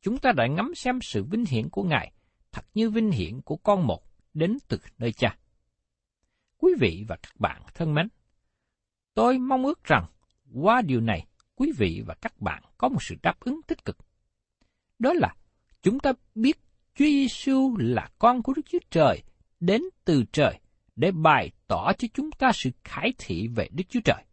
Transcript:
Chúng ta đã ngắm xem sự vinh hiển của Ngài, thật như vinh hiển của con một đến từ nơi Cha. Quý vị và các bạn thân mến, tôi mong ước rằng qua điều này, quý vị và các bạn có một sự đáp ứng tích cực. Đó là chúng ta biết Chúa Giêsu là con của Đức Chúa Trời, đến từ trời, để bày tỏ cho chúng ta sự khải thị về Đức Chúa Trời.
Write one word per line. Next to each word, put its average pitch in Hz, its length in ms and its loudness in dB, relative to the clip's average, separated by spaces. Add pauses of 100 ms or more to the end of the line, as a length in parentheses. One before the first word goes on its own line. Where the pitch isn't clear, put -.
Chúng 233 160 -4
ta 262 140 2
đã 123 160 2
ngắm 190 280 -2
xem 247 260 -4
sự - 220 -4
vinh 214 220 -2
hiển 123 240 -2
của 202 140 -6
Ngài, 156 280 -2 (400)
thật - 220 -14
như 220 160 0
vinh 220 220 0
hiển 107 300 -4
của - 140 -8
con 190 320 0
một 87 160 -4 (300)
đến 175 240 -2 (100)
từ - 120 -4 (180)
nơi 120 140 -4
Cha. 113 240 -2 (1200)
Quý 359 220 4
vị 101 280 0
và - 160 -6
các - 160 -20
bạn - 220 -4 (120)
thân 156 200 -2
mến, 165 140 0 (1040)
tôi 240 240 4
mong 254 280 0
ước 294 180 -4
rằng 107 220 2 (480)
qua 208 280 2
điều 131 200 0
này, 104 240 -2 (300)
quý 302 220 -2
vị 98 280 0
và - 160 -12
các - 200 -8
bạn - 220 -6 (140)
có 247 120 0
một 247 140 -4
sự - 200 -10
đáp - 160 0
ứng 302 280 -6
tích - 180 -8
cực. - 120 -8 (1000)
Đó 262 140 2
là - 220 0 (460)
chúng 233 180 2
ta 269 140 0 (220)
biết 233 220 2 (380)
Chúa 285 100 4
Giêsu 269 720 2
là 120 320 -2 (100)
con 240 240 4
của 269 100 -2
Đức 311 120 -4
Chúa 349 140 -2 (100)
Trời, 139 320 4 (380)
đến 196 220 2 (240)
từ 139 260 4
trời, 135 280 0 (360)
để 160 160 0
bày 156 400 4 (160)
tỏ 95 300 0
cho 240 160 -4
chúng 302 180 -6
ta 262 220 2
sự - 160 -2 (140)
khải - 340 -6
thị 95 300 -6
về 117 240 -4
Đức 143 180 -6
Chúa 240 160 -4
Trời. - 280 0